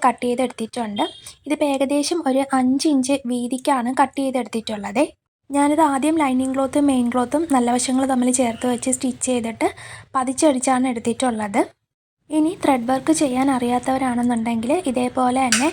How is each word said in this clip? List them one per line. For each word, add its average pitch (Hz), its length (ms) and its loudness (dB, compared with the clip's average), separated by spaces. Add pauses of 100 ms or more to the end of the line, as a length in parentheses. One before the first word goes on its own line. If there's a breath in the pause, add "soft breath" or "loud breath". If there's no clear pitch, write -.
കട്ട് 240 220 2
ചെയ്തെടുത്തിട്ടുണ്ട്. 240 800 -2 (420 loud breath)
ഇതിപ്പോൾ 302 280 0
ഏകദേശം 277 440 0 (100)
ഒരു 262 140 2 (160)
അഞ്ച് 262 360 2
ഇഞ്ച് 262 220 2 (140)
വീതിക്കാണ് 247 720 -2
കട്ട് 277 200 0
ചെയ്തെടുത്തിട്ടുള്ളത്. 226 800 -4 (480)
ഞാനിത് 285 320 4 (100)
ആദ്യം 285 300 0
ലൈനിങ് 262 340 0
ക്ലോത്തും 269 340 2
മെയിൻ 247 220 2
ക്ലോത്തും 247 300 0 (120)
നല്ല 240 220 4
വശങ്ങൾ 254 360 0
തമ്മിൽ 247 180 2 (100)
ചേർത്ത് 233 320 0
വെച്ച് 240 240 -2
സ്റ്റിച്ച് 254 320 -4
ചെയ്തിട്ട് 240 400 0 (480 loud breath)
പതിച്ചടിച്ചാണ് 262 760 2
എടുത്തിട്ടുള്ളത്. 226 680 -2 (720)
ഇനി 311 200 2 (120)
ത്രെഡ് 254 260 0
വർക്ക് 262 320 0
ചെയ്യാൻ 262 260 0 (100)
അറിയാത്തവരാണെന്നുണ്ടെങ്കിൽ 240 1160 0 (180)
ഇതേപോലെ 247 560 0
തന്നെ 247 260 0